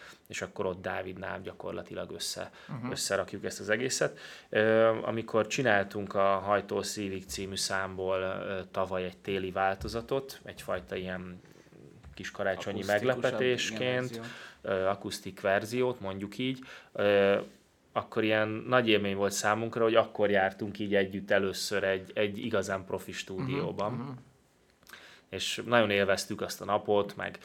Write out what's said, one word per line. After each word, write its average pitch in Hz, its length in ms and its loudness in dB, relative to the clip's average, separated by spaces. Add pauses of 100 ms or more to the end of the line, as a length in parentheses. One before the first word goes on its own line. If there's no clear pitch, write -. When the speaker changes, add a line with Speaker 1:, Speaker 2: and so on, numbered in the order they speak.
(280)
Speaker 1:
és - 140 -8
akkor 95 240 -4
ott 92 160 -4
Dávidnál 92 580 -6
gyakorlatilag 92 720 -8
össze-, - 400 -6 (180)
Speaker 2:
Mhm. 123 220 -8
Speaker 1:
összerakjuk 95 540 -2
ezt - 160 -6
az 98 100 -8
egészet. 127 480 0 (300)
Ö, 110 380 6 (160)
amikor 113 440 0
csináltunk 104 680 0
a 98 240 4
Hajtó 101 440 0
Szívig 95 440 -6
című 98 300 -6
számból, 95 640 -2
ö, 95 400 -4 (100)
tavaly 92 340 -2
egy 90 120 -8
téli 95 340 -4
változatot, 110 920 -2
egyfajta 92 520 -6
ilyen 92 440 -8 (760)
kis - 160 -10
karácsonyi 98 520 -2
Speaker 3:
Akusztikusabb, 104 400 2
Speaker 1:
meglepetésként, 120 580 0 (300)
Speaker 3:
igen, 117 100 -8
verzió. - 20 -10 (400)
Speaker 1:
ö, 95 240 0
akusztik 98 540 -4
verziót, 113 600 2
mondjuk 98 380 -8
így, 131 200 -2 (340)
ö, 101 460 6 (560)
akkor 113 300 -2
ilyen 107 240 4
nagy 117 400 2
élmény 98 280 4
volt 98 160 2
számunkra, 113 500 0
hogy 113 120 4
akkor 107 360 4
jártunk 98 480 0
így 101 160 0
együtt 98 360 2
először 98 540 0
egy, 95 300 0
egy 104 240 0
igazán 98 460 0
profi 95 280 -8
stúdióban. 95 800 -4
Speaker 2:
Mhm, 117 100 -6
mhm. 139 80 -10 (1160)
Speaker 1:
És 95 380 -4
nagyon 113 240 6
élveztük 98 500 2
azt - 200 -6
a 98 40 -10
napot, 101 520 2
meg 92 280 -8